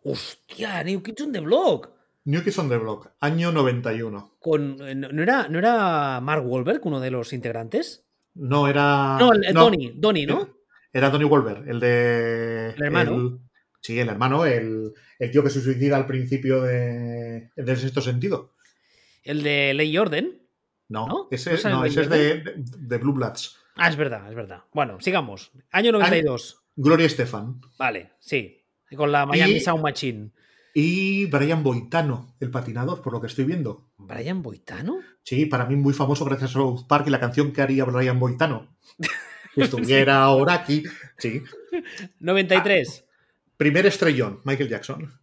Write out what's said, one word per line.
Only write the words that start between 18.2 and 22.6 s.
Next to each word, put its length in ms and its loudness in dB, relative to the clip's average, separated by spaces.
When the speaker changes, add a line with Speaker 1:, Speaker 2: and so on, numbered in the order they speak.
Speaker 1:
¿El 180 -6
de 320 2
Ley 160 0
y 80 0
Orden? 460 -2
Speaker 2:
No, 180 -6
Speaker 1:
¿No? 240 -6
Speaker 2:
ese, 220 -4
Speaker 1:
¿No 40 0
sale 180 0
Speaker 2:
no, 80 0
Speaker 1:
Ley 60 2
y 40 -2
Speaker 2:
ese 80 2
es 60 0
Speaker 1:
Orden? 120 4
Speaker 2:
de, 320 0
de, 120 -10